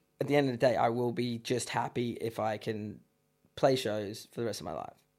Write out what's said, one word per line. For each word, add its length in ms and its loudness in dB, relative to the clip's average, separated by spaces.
at 80 0
the 80 4
end 120 6
of 40 2
the 140 4
day, 100 4
I 140 4
will 220 0
be 260 -2
just 320 -2
happy 500 -2
if 180 -4
I 180 0
can 440 -6
play 200 4
shows 560 -4
for 80 -8
the 60 -2
rest 140 -6
of 40 -10
my 80 -6
life. 220 -8